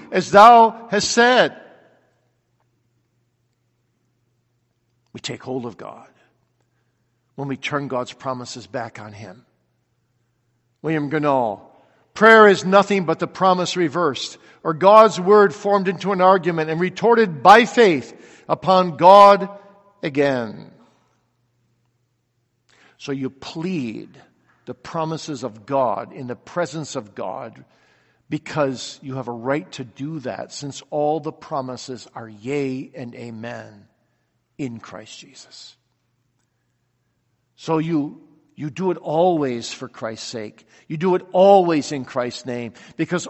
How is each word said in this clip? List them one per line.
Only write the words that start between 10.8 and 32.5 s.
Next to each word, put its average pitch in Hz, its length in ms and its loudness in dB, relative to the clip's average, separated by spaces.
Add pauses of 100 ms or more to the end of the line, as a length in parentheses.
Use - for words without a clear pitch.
William 147 280 -4
Gurnall, 135 520 -2 (500)
"Prayer 220 340 8
is 170 200 4
nothing 196 400 2
but 160 120 -2
the 170 80 -4
promise 180 520 -2
reversed, 156 580 -4 (260)
or 160 120 -4
God's 202 440 6
word 202 360 4
formed 202 340 -2
into 185 240 -6
an 185 80 -2
argument 175 480 2
and 160 100 -4
retorted 185 640 0
by 214 220 8
faith - 840 -2
upon 180 520 0
God 196 500 8 (540)
again." 127 680 -2 (2250)
So - 120 -14
you 135 200 -6
plead 156 920 -10 (440)
the 123 80 -14
promises 156 680 -10
of 110 240 -14
God 117 460 -4
in 131 160 -14
the 120 80 -10
presence 160 580 -10
of 107 220 -12
God 120 480 -14 (640)
because 143 760 -6
you 131 140 -14
have 127 100 -12
a 120 60 -8
right 135 400 -6
to 135 100 -16
do 139 380 -14
that, 117 320 -12
since - 380 -16
all 151 280 -4
the 156 140 -10
promises 127 840 -12
are 117 140 -16
yea 131 680 -8